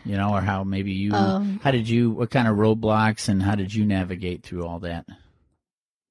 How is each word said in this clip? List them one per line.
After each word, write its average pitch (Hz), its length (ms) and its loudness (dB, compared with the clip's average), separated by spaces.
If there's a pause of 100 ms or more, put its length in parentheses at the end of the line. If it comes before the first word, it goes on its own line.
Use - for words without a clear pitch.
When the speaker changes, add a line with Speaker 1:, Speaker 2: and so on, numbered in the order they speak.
Speaker 1:
you 104 120 -4
know, 101 160 0
or 98 80 0
how 98 220 0
maybe 98 280 -2
you, 98 240 0
Speaker 2:
Um, 190 480 0
Speaker 1:
how 139 80 2
did 117 180 0
you, 117 220 4
what 117 180 -4
kind 123 180 2
of 107 100 2
roadblocks 110 720 2
and 98 140 2
how 101 140 2
did 98 180 -4
you 107 120 2
navigate 90 580 -2
through 87 240 -8
all 85 140 -8
that? 85 260 -8 (1040)